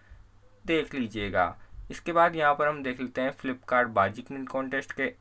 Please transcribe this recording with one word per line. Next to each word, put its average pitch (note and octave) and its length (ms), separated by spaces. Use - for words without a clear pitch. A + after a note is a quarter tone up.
देख D#3 280
लीजिएगा। G2+ 640
इसके - 200
बाद E3+ 240
यहाँ D3 200
पर D3 120
हम D3+ 160
देख B2+ 180
लेते B2+ 200
हैं C3+ 120
Flipkart B2 560
बाजिक G#2 420
मिनट C3+ 180
कॉन्टेस्ट C3+ 420
के C3+ 300